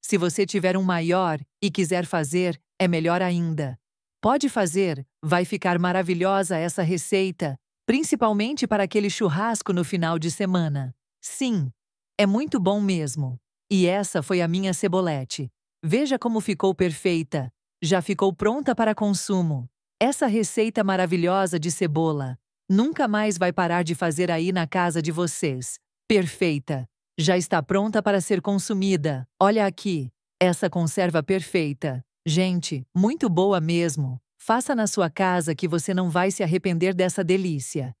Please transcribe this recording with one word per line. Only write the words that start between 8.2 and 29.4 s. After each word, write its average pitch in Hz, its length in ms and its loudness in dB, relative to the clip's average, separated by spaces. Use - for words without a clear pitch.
para 202 180 2
aquele 202 240 0
churrasco 202 640 0
no 175 120 2
final 170 340 0
de 160 120 -2
semana. 156 640 -2
Sim, 202 480 -2
é 202 80 4
muito 247 320 0
bom 202 220 2
mesmo. 151 580 -2
E 185 160 4
essa 185 340 0
foi 180 220 0
a 170 60 0
minha 185 260 0
cebolete. 160 760 -2
Veja 254 360 2
como 226 220 -2
ficou 190 340 0
perfeita. 165 760 -2
Já 175 200 2
ficou 196 320 0
pronta 240 400 0
para 220 200 2
consumo. 175 720 -2
Essa 269 280 2
receita 220 580 0
maravilhosa 185 760 2
de 160 120 -4
cebola 151 680 -2
nunca 254 400 2
mais 208 300 0
vai 180 140 2
parar 175 300 0
de 165 120 -2
fazer 170 360 0
aí 170 220 0
na 175 140 0
casa 175 340 0
de 160 100 -2
vocês. 151 680 -4
Perfeita! 156 800 0
Já 175 180 4
está 175 260 0
pronta 208 400 0
para 202 180 2
ser 185 220 0
consumida. 185 840 0